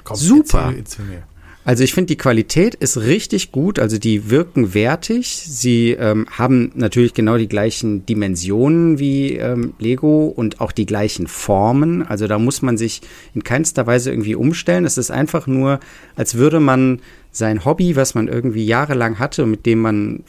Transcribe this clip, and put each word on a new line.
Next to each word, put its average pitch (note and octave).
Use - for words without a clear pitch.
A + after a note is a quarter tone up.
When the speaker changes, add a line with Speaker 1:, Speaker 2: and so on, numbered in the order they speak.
Speaker 1:
Komm, G#2+
Speaker 2:
Super. G3
Speaker 1:
erzähl, B2+
erzähl G#2
mir. F2+
Speaker 2:
Also B2
ich B2+
finde, F#3
die D3
Qualität C#3
ist -
richtig F3
gut, E3
also A2
die G#2+
wirken C3
wertig, E3
sie, A#2
ähm, A2
haben B2
natürlich A#2+
genau A2+
die A2+
gleichen G#2
Dimensionen A2
wie, C#3
ähm, A#2+
Lego D3+
und A2+
auch A2+
die G#2
gleichen G#2
Formen, C3
also G#2+
da G#2
muss B2
man A#2+
sich A2+
in G#2+
keinster C3+
Weise B2
irgendwie G#2+
umstellen, E3+
es -
ist B2
einfach D3+
nur, C3+
als -
würde D3+
man C3
sein A2
Hobby, F3
was C3+
man A2
irgendwie A#2
jahrelang A#2
hatte C#3
und A2+
mit G#2+
dem A2+
man G#2+